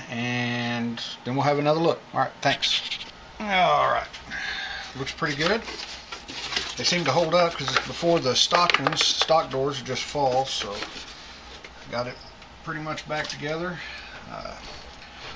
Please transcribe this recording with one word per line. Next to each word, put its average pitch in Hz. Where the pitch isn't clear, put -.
and 120
then 123
we'll 135
have 143
another 151
look. 165
All 131
right, 131
thanks. -
All 220
right, 117
looks 131
pretty 151
good. 185
They 123
seem 175
to 139
hold 156
up 175
'cause 139
it's -
before 165
the 127
stock -
ones, 139
stock 156
doors 135
just 123
fall, 135
so 104
got 123
it 123
pretty 160
much 151
back 151
together. 160
Uh, -